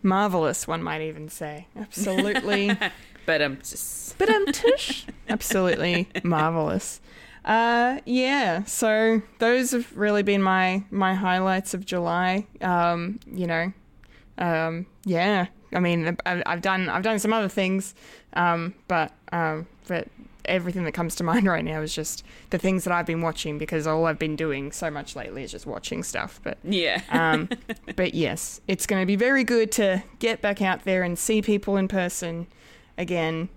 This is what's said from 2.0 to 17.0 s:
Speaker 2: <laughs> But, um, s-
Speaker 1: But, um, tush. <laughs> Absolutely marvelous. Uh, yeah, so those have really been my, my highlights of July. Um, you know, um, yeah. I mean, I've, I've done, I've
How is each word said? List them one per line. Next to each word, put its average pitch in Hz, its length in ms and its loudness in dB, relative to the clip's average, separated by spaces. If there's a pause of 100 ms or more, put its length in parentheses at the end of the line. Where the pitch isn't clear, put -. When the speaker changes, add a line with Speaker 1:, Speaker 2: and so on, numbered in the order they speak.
Speaker 2:
<laughs> 190 40 -2 (380)
But, 151 180 2
um, 135 180 -2
s- - 560 -12
Speaker 1:
But, 392 120 4
um, 415 180 4
tush. - 560 0 (140)
<laughs> - 120 -18
Absolutely 180 760 0 (160)
marvelous. 165 760 0 (460)
Uh, 240 600 2
yeah, 254 580 2
so 220 580 4 (160)
those 247 320 4
have 240 260 -2
really 208 280 2
been 196 180 4
my, 190 480 4
my 190 240 2
highlights 190 600 0
of 185 100 -8
July. 185 600 0 (140)
Um, 175 580 0 (120)
you 180 140 -4
know, 170 260 -2 (680)
um, 165 480 0 (180)
yeah. 185 400 2 (280)
I 180 60 0
mean, 170 460 2
I've, 175 220 0
I've 170 140 -2
done, 185 280 0
I've 185 140 -2